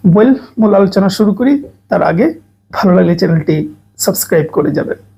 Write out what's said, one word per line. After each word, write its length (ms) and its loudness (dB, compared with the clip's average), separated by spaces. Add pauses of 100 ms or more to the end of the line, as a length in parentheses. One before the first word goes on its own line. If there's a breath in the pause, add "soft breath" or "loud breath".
(140)
ওয়েল, 200 4 (240 loud breath)
মূল 160 2
আলোচনা 340 2
শুরু 260 0
করি। 300 0 (240)
তার 140 -2
আগে 320 0 (360)
ভালো 240 0
লাগলে 240 2
চ্যানেলটি 560 -2 (240)
সাবস্ক্রাইব 540 -2
করে 180 -2
যাবেন। 280 -6 (200)